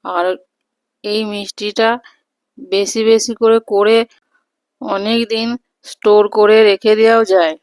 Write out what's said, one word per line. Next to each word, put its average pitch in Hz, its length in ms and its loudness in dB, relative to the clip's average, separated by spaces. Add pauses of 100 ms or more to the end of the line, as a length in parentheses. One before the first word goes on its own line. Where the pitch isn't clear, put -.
আর 180 200 -4 (760)
এই 214 220 -4
মিষ্টিটা 208 640 -4 (680)
বেশি 196 460 -4
বেশি 226 320 0
করে, 226 220 2 (120)
করে 208 280 2 (840)
অনেক 214 460 -4
দিন 226 200 -6 (380)
স্টোর 208 440 2
করে 214 340 2
রেখে 214 320 2
দেওয়াও 226 300 2
যায়। 170 380 0